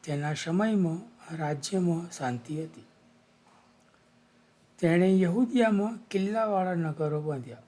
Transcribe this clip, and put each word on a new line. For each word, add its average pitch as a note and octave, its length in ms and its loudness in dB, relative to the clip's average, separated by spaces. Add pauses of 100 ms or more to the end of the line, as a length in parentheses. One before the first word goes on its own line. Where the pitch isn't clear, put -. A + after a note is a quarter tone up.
તેના D3 280 -4
સમયમાં F3+ 640 0 (380)
રાજ્યમાં E3 760 -2
શાંતિ C3+ 520 -6
હતી. C#3 220 -16 (1900)
તેણે F3+ 380 6
યહૂદિયામાં A3 880 2
કિલ્લાવાળા G3 680 0
નગરો D3+ 480 -2
બાંધ્યા C3 360 -8 (100)